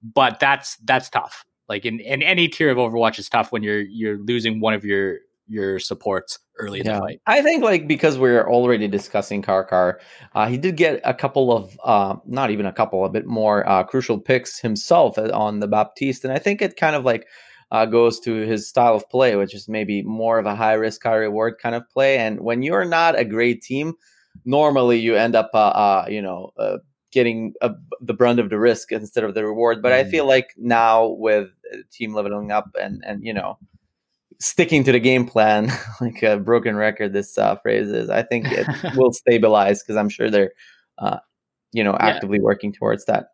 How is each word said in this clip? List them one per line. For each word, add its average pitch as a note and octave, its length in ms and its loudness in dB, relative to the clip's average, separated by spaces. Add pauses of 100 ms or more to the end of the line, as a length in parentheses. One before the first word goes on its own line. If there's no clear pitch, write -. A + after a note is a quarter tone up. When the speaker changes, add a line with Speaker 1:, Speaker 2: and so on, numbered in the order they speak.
Speaker 1:
but A2+ 380 0
that's, C#3 440 -2
that's C3 240 0
tough. - 360 -8 (240)
Like, G#2 180 -6
in, A2+ 140 -6
in C3+ 220 -4
any F3 260 2
tier D#3+ 220 0
of B2 60 2
Overwatch, A#2 420 0
it's G#2 100 -12
tough A#2 240 0
when A2 100 -4
you're, G#2 200 -2
you're G#2+ 360 -6
losing A2 420 -4
one A2 140 0
of G#2 100 -8
your, G2 340 -2 (320)
your G2 280 -4
supports - 600 -6 (200)
early G2+ 220 -10
in G2 60 -8
Speaker 2:
Yeah. G#2+ 100 -2
Speaker 1:
the G2+ 40 -4
fight. E2 260 -10
Speaker 2:
I C4+ 140 2
think, D4+ 240 0
like, F3 240 0
because D3+ 300 0
we're B2 280 4
already A#2+ 420 2
discussing G2+ 520 -4
Karkar, F#2 600 0 (340)
uh, G#2+ 140 0
he B2 100 -2
did E3 180 -2
get D#3 280 2
a B2 100 0
couple C3+ 360 0
of, G#2 320 -2
uh, G2+ 340 2 (100)
not B2+ 240 -2
even G#2 160 -2
a F#2 80 -6
couple, G2 320 0
a - 20 0
bit G2+ 180 -4
more, G#2+ 400 0
uh, F#2+ 180 4
crucial B2+ 360 -2
picks - 400 -2
himself, A#2+ 560 2
uh, A2 160 -2
on G#2 280 -2
the G#2 60 -4
Baptiste. G#2+ 580 -2
And C3 100 -4
I C#3+ 40 0
think G3+ 220 -2
it F#3+ 160 -4
kind D#3 180 0
of, C3 120 0
like, A#2 200 0 (440)
uh, A2 140 2
goes A#2 360 2
to A#2 140 -4
his A2 320 -4
style B2 280 4
of G#2 160 -2
play, B2+ 260 2
which G2 180 -2
is G2+ 140 -18
maybe G#2 340 -4
more A2+ 360 -2
of G#2 80 -2
a G#2 80 -2
high A2 180 0
risk, A2 300 -2
high A2+ 140 0
reward A2 460 -2
kind A#2 120 -4
of A#2 160 -8
play. C3+ 280 2
And A2 220 -2
when A#2 220 -2
you're F3+ 240 -2
not E3 320 2
a A#2+ 80 0
great A2+ 340 0
team, D3 320 -6 (540)
normally C3+ 520 4
you A2+ 180 2
end A2+ 200 2
up, A2 160 2
uh, A2+ 60 2 (100)
uh, G2 400 2
you G#2 140 -6
know, F#2 360 -10
uh, G2+ 200 -4 (340)
getting A2+ 480 0
a, A#2+ 100 -2 (300)
the A#2+ 140 -6
brunt A#2+ 260 2
of G#2 80 0
the G#2 100 -4
risk A2+ 320 0
instead A2 320 -6
of G#2 120 -4
the G#2+ 100 -2
reward. A2 380 0
But B2 100 2
I C3 120 4
Speaker 3:
Mm. - 60 -10
Speaker 2:
feel D#3 160 0
like C3 300 2
now A2+ 520 4
with G#2+ 420 0 (200)
the G#2+ 220 -18
team A2 220 -10
leveling G#2 360 -6
up G#2 200 -2 (100)
and, G2+ 260 -10
and, G#2 160 -10
you A2+ 120 -8
know, G2 240 -8 (800)
sticking E3 440 2
to C3 80 4
the B2 80 4
game B2+ 260 4
plan, G#2+ 440 4 (160)
<laughs> A2 140 -12
like A#2 220 -6
a G#2+ 160 2
broken A#2 360 0
record, G#2+ 380 -2
this, G2+ 240 -4
uh, G#2 200 2
phrase G#2+ 320 0
is, A2+ 200 -4
I G#2+ 140 0
think A#2 280 -4
it - 160 -2
Speaker 1:
<laughs> C3 300 -6
Speaker 2:
will B2+ 160 4
stabilize G#2+ 680 4
'cause G#2+ 140 -6
I'm G#2 120 0
sure A2 220 -2
they're, G2 220 2 (440)
uh, G2+ 220 -4 (540)
you A2+ 120 0
know, G2+ 80 2
Speaker 1:
Yeah. F#2+ 140 2
Speaker 2:
actively G#2 340 0
working G2+ 320 0
towards A2 340 -4
that. G#2+ 280 -2